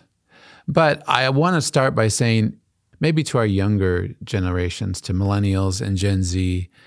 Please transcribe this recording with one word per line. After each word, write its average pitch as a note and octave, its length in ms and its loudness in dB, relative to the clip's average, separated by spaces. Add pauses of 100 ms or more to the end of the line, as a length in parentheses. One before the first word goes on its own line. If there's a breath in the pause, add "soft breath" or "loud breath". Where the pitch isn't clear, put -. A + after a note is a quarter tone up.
(680 loud breath)
But D3 400 2
I C3 220 2
wanna D#3+ 300 2
start C3 340 0
by A2 140 2
saying, A2 500 0 (400)
maybe D#3 240 0
to - 160 -2
our A2+ 80 2
younger G2 800 0
generations, F2+ 800 -4
to - 100 -6
millennials G2 680 0
and G2 160 -2
Gen F#2+ 280 0
Z, F2+ 440 -2 (180 loud breath)